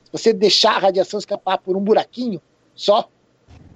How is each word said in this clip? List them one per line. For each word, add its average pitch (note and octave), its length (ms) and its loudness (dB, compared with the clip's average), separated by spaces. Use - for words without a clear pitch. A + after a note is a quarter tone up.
se - 80 -18
você - 200 2
deixar G#3+ 440 2
a - 20 -2
radiação F#3+ 400 0
escapar F#3+ 400 -4
por F#3 180 -4
um G3 40 -2
buraquinho G#3 600 -4
só, G#3 340 0